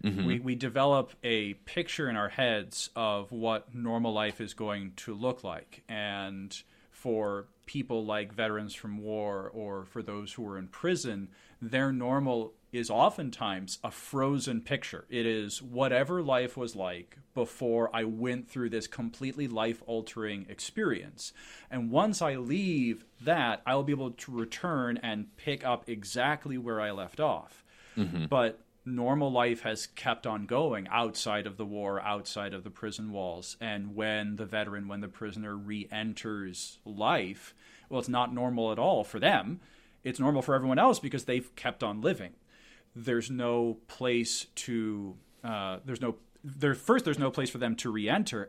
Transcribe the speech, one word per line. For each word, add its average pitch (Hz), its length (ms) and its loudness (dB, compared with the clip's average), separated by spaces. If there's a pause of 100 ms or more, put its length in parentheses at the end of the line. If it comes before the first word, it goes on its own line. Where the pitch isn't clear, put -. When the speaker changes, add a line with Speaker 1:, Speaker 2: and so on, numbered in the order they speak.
Speaker 1:
Mm-hmm. 101 220 2
Speaker 2:
We, 120 120 4
we 127 160 0
develop 135 580 4 (120)
a 107 300 2
picture - 540 -2
in 117 80 0
our 104 120 2
heads 110 680 0
of 104 380 0
what 113 420 0
normal 117 380 0
life 107 280 0
is 104 140 -8
going 101 420 -4
to - 180 -8
look 123 280 -2
like. 82 460 -10
And 98 680 -6 (340)
for 104 560 0 (200)
people 127 380 -2
like 107 280 -2
veterans 107 420 -2
from 104 240 -8
war 104 540 -2
or 101 340 -6
for 113 160 -8
those 104 300 -8
who 113 160 -6
are 98 100 -6
in 92 100 -8
prison, 117 600 -2 (320)
their 131 320 2
normal 127 600 2 (180)
is 120 200 -2
oftentimes 113 920 2
a 110 80 -4
frozen 135 720 0
picture. 123 480 -4
It 117 180 0
is 110 360 0
whatever 131 600 2
life 127 340 2
was 120 200 -4
like 90 400 -6 (180)
before 117 600 2
I 113 100 2
went 120 440 -2
through 123 220 -2
this 110 160 -2
completely 131 600 -4
life-altering 110 1000 -2
experience. 107 840 -4 (380)
And 117 200 -2
once 190 300 4
I 147 160 2
leave 131 680 0 (180)
that, 127 440 4
I'll 135 180 4
be 143 80 2
able 135 200 0
to - 200 -12
return 120 680 -2
and 107 340 -4
pick 139 280 -4
up 123 240 0
exactly 127 720 0
where 117 220 -2
I 107 100 0
left 98 300 -6
off. 127 440 0 (320)
Speaker 1:
Mm-hmm. 87 300 0
Speaker 2:
But 120 340 4 (240)
normal 127 480 2
life 120 300 4
has 110 240 -2
kept - 400 -2
on 107 180 -2
going 113 440 2
outside 107 580 0
of 98 100 -8
the 107 80 -4
war, 101 380 -2
outside 101 500 -4
of 95 120 -8
the 104 60 -10
prison 107 420 -8
walls. 92 500 -6
And 104 320 -4
when 107 420 0
the 107 100 -6
veteran, 104 420 -4
when 101 120 -6
the 101 80 -8
prisoner 104 480 -8
re-enters 104 1300 -6
life, 104 720 0 (340)
well, 131 120 -2
it's 117 100 -4
not 123 240 2
normal 123 380 2
at 107 60 -2
all 131 260 4
for - 140 -6
them. 123 420 4 (440)
It's 127 160 -4
normal 139 220 4
for 139 120 2
everyone 131 240 4
else 151 200 8
because 131 260 -4
they've 127 320 0
kept - 260 -4
on 107 200 -2
living. 117 300 0 (640)
There's 117 340 0
no 120 560 2
place 120 600 0 (100)
to, 107 600 -2 (280)
uh, 98 400 -2
there's 131 160 -6
no, 117 160 0 (260)
there, 139 320 2
first, 254 300 4
there's 143 140 2
no 135 120 4
place 131 200 0
for 127 80 -8
them 117 180 2
to 123 140 -2
re-enter. 110 580 0